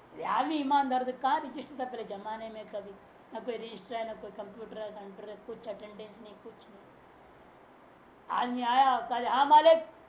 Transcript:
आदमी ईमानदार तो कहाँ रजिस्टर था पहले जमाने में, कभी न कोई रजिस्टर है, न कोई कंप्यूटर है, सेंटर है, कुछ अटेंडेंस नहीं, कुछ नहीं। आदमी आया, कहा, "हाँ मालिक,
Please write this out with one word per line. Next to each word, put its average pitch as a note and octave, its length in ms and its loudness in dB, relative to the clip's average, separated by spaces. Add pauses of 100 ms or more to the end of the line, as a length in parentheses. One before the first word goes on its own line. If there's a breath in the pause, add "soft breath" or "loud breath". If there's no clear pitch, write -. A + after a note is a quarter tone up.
(220)
आदमी C#4 320 0
ईमानदार C4+ 480 2
तो B3 100 -4
कहाँ C4+ 280 0
रजिस्टर C4+ 460 -10
था - 40 -10
पहले A3+ 140 -8
जमाने G#3+ 440 -10
में, G#3+ 200 -16
कभी G3 260 -12 (400)
न A3+ 60 -8
कोई A#3 160 -6
रजिस्टर A3+ 400 -10
है, A3+ 220 -8
न - 20 -20
कोई G#3 100 -12
कंप्यूटर G3+ 480 -14
है, G#3+ 140 -10
सेंटर G3+ 380 -14
है, G#3 60 -14
कुछ A3+ 320 -14
अटेंडेंस G#3 540 -14
नहीं, G#3 120 -20
कुछ A3 200 -20
नहीं। - 240 -20 (1500)
आदमी B3 320 -2
आया, B3 380 4
कहा, A#3 340 -2
"हाँ C#4 120 4
मालिक, D#4 320 10 (300)